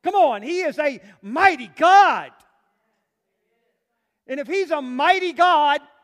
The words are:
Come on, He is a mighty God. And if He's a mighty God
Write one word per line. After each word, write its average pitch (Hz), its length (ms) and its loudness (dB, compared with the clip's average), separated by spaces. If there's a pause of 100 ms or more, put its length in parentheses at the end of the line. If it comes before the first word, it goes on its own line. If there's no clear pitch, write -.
Come 381 120 -4
on, 262 260 2
He 349 200 -6
is 311 180 -4
a 285 220 -4 (200)
mighty 262 460 -2
God. 311 640 2 (2000)
And 269 120 -10
if 262 80 -10
He's 349 240 -4
a 294 100 -6
mighty 320 520 -2
God 302 460 2 (240)